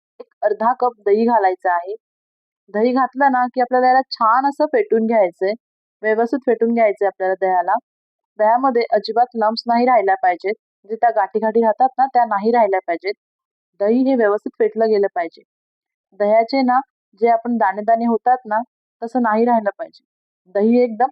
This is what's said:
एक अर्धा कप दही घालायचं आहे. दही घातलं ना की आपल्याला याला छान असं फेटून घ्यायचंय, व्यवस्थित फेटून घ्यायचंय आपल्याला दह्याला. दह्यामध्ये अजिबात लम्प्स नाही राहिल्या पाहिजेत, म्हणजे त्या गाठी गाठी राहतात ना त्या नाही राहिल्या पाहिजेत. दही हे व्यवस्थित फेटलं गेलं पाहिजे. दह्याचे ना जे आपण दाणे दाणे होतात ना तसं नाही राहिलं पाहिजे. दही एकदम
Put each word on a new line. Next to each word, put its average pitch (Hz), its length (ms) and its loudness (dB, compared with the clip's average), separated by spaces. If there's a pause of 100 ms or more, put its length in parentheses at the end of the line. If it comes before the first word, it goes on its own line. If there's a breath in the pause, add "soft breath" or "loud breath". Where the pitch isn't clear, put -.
(200)
एक - 60 -20 (160)
अर्धा 214 380 0
कप 240 260 -2
दही 208 180 2
घालायचं 196 460 0
आहे. 175 240 -4 (800)
दही 226 180 0
घातलं 262 400 0
ना 247 120 0 (100)
की 254 60 -4
आपल्याला 254 260 0
याला 254 140 4 (100)
छान 233 380 0
असं 294 240 -2
फेटून 226 340 0
घ्यायचंय, 202 460 -2 (500)
व्यवस्थित 226 440 -2
फेटून 233 280 0
घ्यायचंय 208 320 0
आपल्याला 190 340 -2
दह्याला. 185 340 0 (640)
दह्यामध्ये 233 440 2 (100)
अजिबात 220 440 -2
लम्प्स 220 300 -2
नाही 240 200 0
राहिल्या 196 360 2
पाहिजेत, 185 320 -2 (300)
म्हणजे 214 120 -8
त्या 233 200 0
गाठी 202 220 -2
गाठी 220 240 0
राहतात 240 360 0
ना 254 80 2
त्या 247 200 0
नाही 214 260 -2
राहिल्या 196 340 2
पाहिजेत. 175 280 -6 (680)
दही 226 220 0
हे 269 120 0
व्यवस्थित 214 440 -2
फेटलं 220 320 0
गेलं 202 240 2
पाहिजे. 170 280 -8 (800)
दह्याचे 226 420 0
ना 247 160 0 (420)
जे 233 100 2
आपण 233 260 -2
दाणे 208 260 -2
दाणे 226 240 0
होतात 247 400 0
ना 214 160 -4 (400)
तसं 240 200 -4
नाही 220 220 0
राहिलं 226 340 0
पाहिजे. 165 260 -16 (500)
दही 226 280 2
एकदम 240 300 -2